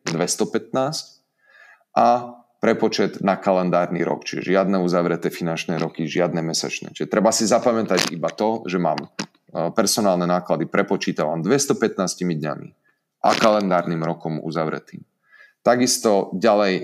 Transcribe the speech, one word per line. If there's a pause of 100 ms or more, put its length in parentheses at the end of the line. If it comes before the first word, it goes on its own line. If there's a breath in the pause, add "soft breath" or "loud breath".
dvestopätnásť (720 soft breath)
a (240)
prepočet
na
kalendárny
rok,
čiže
žiadne
uzavreté
finančné
roky,
žiadne
mesačné.
Čiže
treba
si
zapamätať
iba
to,
že
mám,
e, (640)
personálne
náklady
prepočítavam
dvestopätnástimi
dňami (560)
a
kalendárnym
rokom
uzavretým. (560 soft breath)
Takisto
ďalej